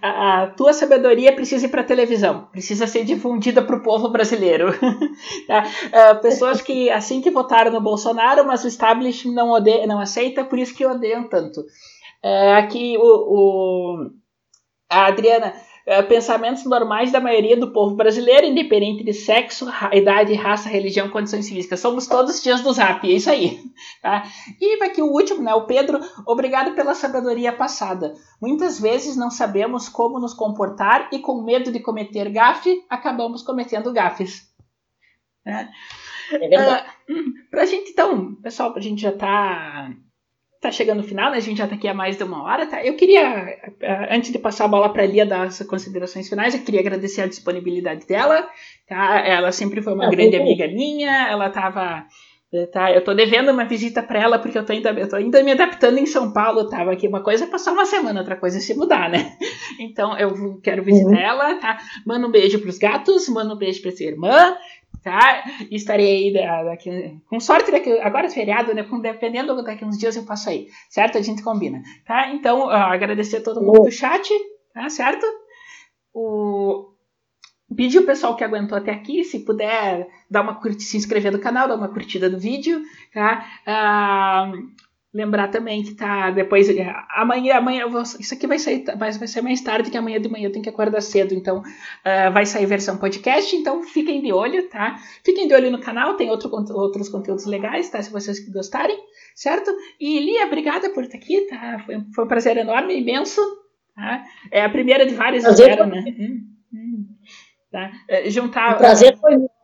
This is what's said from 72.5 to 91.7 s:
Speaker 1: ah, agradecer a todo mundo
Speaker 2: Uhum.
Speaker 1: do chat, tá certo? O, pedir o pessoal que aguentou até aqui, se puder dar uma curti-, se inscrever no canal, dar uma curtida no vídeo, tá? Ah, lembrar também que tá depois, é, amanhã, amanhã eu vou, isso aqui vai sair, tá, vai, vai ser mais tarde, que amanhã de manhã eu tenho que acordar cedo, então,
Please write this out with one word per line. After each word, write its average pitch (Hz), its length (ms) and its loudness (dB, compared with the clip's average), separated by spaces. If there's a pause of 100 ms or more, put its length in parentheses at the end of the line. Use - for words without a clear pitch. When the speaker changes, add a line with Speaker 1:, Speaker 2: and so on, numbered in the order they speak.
Speaker 1:
ah, 202 240 2
agradecer 208 440 -4
a 220 60 -8
todo 226 180 -6
mundo 214 180 10
Speaker 2:
Uhum. 208 60 8
Speaker 1:
do 240 60 2
chat, 320 380 -4 (420)
tá 233 180 -10
certo? 302 360 -2 (880)
O, 208 800 -4 (840)
pedir 254 240 4
o 370 60 4
pessoal 277 300 -2
que 247 80 -6
aguentou 208 340 -4
até 202 140 -6
aqui, 285 320 -6
se - 160 -8
puder 208 680 -4 (220)
dar 208 140 0
uma 214 180 -8
curti-, 208 220 -6
se - 140 -6
inscrever 208 340 -2
no 208 80 -2
canal, 254 280 -2
dar 233 80 -2
uma 208 160 -6
curtida 185 380 -4
no 185 80 -6
vídeo, 285 460 -4 (280)
tá? 220 320 -2 (220)
Ah, 202 840 0 (640)
lembrar 208 360 -2
também 220 340 -4
que 208 100 -12
tá 202 380 -4
depois, 196 380 4
é, 185 200 0 (240)
amanhã, 254 440 2
amanhã 254 240 0
eu 240 80 -4
vou, 240 120 -4
isso 233 320 -12
aqui - 140 -6
vai 311 100 0
sair, 262 220 -2
tá, - 160 -8
vai, 214 160 -4
vai 214 160 -10
ser 233 140 -8
mais 254 180 -2
tarde, 220 320 -4
que 240 60 -6
amanhã 220 240 -4
de 214 80 -6
manhã 214 180 -8
eu 202 60 -6
tenho 214 100 -10
que 220 60 -8
acordar 214 320 -2
cedo, 196 320 0
então, 185 280 -4 (440)